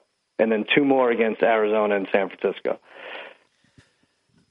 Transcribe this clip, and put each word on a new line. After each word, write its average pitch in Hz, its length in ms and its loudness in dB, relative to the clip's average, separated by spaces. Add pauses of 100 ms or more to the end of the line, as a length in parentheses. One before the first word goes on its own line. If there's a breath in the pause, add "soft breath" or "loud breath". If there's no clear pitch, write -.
(380)
and 113 120 2
then 107 140 0 (100)
two 147 100 4
more 131 260 2
against 110 320 0
Arizona 107 540 2
and 95 160 -4
San 98 180 0
Francisco. - 480 -6 (1700 loud breath)